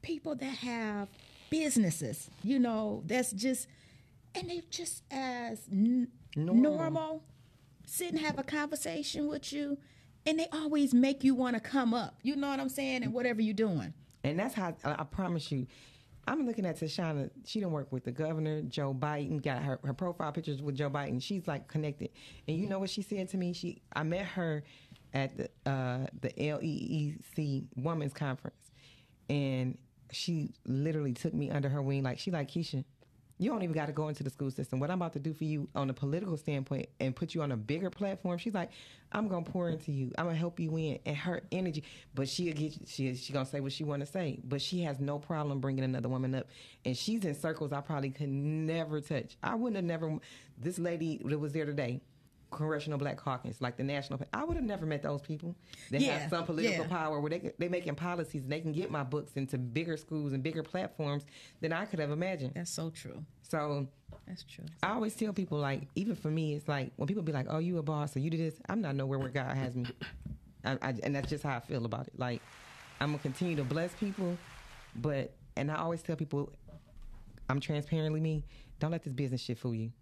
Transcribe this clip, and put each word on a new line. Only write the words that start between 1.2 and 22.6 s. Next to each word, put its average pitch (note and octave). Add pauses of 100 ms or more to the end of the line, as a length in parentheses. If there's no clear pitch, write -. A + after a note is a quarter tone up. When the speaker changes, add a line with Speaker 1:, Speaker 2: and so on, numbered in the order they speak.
Speaker 1:
businesses, A3+ (140)
you B3+
know, A3
that's B3
just, B3 (680)
and F#4
they F4
just -
as B3 (100)
n-, A#3+ (260)
Speaker 2:
Normal. A#3
Speaker 1:
normal, D#4+ (640)
sit F4
and D#4
have D4+
a C4+
conversation D4
with D4
you, C#4+ (480)
and D#4+
they E4
always D4
make C4+
you C4+
wanna A#3+
come A#3
up, A3+
you C#4+
know C#4
what C4+
I'm C4+
saying, C4
and A3+
whatever A#3+
you're G#3+
doing. F3+ (300)
Speaker 2:
And D3+
that's B3+
how, F3+
I, C#3+
I D#3
promise F3
you, C3 (580)
I'm C#4+
looking A3+
at D#3+
Tashana. D#3 (160)
She -
done F3+
worked C#3+
with B2+
the B2+
governor, D#3
Joe C#3
Biden, D3
got C#3
her, C3+
her C#3
profile E3
pictures D3
with D3
Joe C#3+
Biden. C#3
She's, F#3
like, C#3+
connected. D3+ (360)
And D#3+
you G3+